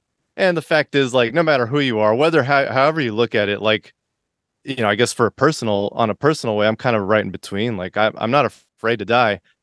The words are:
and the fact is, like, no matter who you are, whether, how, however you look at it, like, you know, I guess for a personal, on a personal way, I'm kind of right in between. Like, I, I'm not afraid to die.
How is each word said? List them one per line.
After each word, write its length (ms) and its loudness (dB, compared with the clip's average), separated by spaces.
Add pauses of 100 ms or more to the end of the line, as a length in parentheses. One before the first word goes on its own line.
(360)
and 200 0
the 60 -6
fact 320 0
is, 180 0
like, 220 2
no 80 2
matter 240 0
who 140 -2
you 180 -2
are, 160 4
whether, 300 2
how, 280 0
however 280 2
you 120 -2
look 220 -2
at 140 0
it, 120 -4
like, 320 -2 (680)
you 140 -10
know, 120 0
I 60 2
guess 180 0
for 140 0
a 60 0
personal, 600 0
on 180 -2
a 40 -2
personal 420 -2
way, 120 2
I'm 80 0
kind 180 -2
of 140 0
right 160 2
in 80 -8
between. 440 -6
Like, 200 -8
I, 200 0
I'm 140 -6
not 140 2
afraid 560 -6
to 40 -8
die. 360 0 (220)